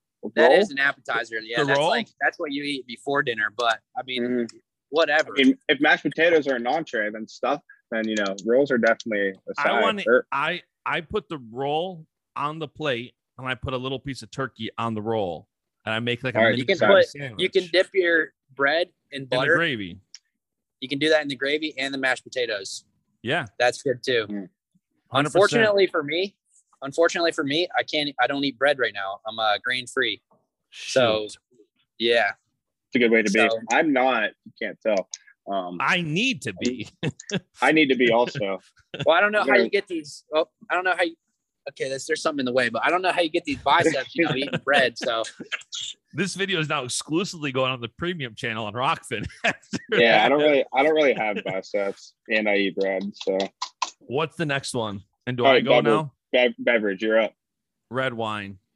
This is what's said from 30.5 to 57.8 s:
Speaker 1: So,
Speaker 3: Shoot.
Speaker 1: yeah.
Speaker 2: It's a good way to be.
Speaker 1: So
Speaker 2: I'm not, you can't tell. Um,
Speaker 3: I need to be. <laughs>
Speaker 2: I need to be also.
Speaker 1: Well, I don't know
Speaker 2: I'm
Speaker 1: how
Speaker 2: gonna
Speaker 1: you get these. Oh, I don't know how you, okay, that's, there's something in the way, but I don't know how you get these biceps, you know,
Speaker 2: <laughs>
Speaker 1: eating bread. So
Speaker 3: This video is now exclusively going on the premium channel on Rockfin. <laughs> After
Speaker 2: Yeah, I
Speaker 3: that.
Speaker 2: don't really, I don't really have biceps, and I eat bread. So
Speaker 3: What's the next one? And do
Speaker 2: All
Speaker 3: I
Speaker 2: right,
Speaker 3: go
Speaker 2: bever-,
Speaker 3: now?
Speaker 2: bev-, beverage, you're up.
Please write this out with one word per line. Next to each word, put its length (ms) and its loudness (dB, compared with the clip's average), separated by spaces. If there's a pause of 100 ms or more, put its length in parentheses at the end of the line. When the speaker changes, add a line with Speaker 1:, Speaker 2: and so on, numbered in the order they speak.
Speaker 1:
So, 580 2
Speaker 3:
Shoot. 100 -18 (600)
Speaker 1:
yeah. 300 2 (600)
Speaker 2:
It's 80 -4
a 40 4
good 100 6
way 120 6
to 100 0
be. 80 4
Speaker 1:
So 80 4 (240)
Speaker 2:
I'm 200 4
not, 380 2 (140)
you 80 -20 (100)
can't 180 -8
tell. 280 0 (440)
Um, 280 -4
Speaker 3:
I 220 0
need 400 0
to 100 -6
be. 360 -6 (140)
<laughs> 600 -6
Speaker 2:
I 100 4
need 160 4
to 80 2
be 160 4
also. 480 0 (440)
Speaker 1:
Well, 120 4
I 40 4
don't 120 4
know 80 2
Speaker 2:
I'm 80 0
Speaker 1:
how 60 4
Speaker 2:
gonna 100 4
Speaker 1:
you 60 -2
get 180 -2
these. 440 -10
Oh, 140 0 (240)
I 40 0
don't 100 -2
know 100 0
how 80 0
you, 140 -2 (540)
okay, 180 -8
that's, 180 -8
there's 160 -2
something 180 -2
in 60 -4
the 60 -2
way, 160 2
but 160 -2
I 60 2
don't 120 2
know 100 2
how 100 0
you 80 0
get 140 -2
these 140 -6
biceps, 560 2
you 120 2
know, 80 -2
Speaker 2:
<laughs> 20 -2
Speaker 1:
eating 260 -4
bread. 360 2
So 240 -2 (880)
Speaker 3:
This 220 -4
video 260 -2
is 80 -2
now 160 -2
exclusively 680 -4
going 220 0
on 80 -8
the 80 -8
premium 460 -8
channel 320 -6
on 80 -8
Rockfin. 520 -4 (100)
<laughs> 80 -6
After 340 -4 (140)
Speaker 2:
Yeah, 260 6
I 60 6
Speaker 3:
that. 40 4
Speaker 2:
don't 140 4
really, 220 4 (100)
I 80 4
don't 120 4
really 200 4
have 300 -4
biceps, 680 -6 (180)
and 180 0
I 80 2
eat 200 0
bread. 380 -2
So 240 -2 (640)
Speaker 3:
What's 360 -4
the 100 -2
next 280 -4
one? 280 -4 (240)
And 100 -4
do 80 0
Speaker 2:
All 60 8
Speaker 3:
I 60 8
Speaker 2:
right, 80 4
Speaker 3:
go 180 4
Speaker 2:
bever-, 140 2
Speaker 3:
now? 160 -4 (200)
Speaker 2:
bev-, 260 4
beverage, 440 0
you're 180 4
up. 140 0 (560)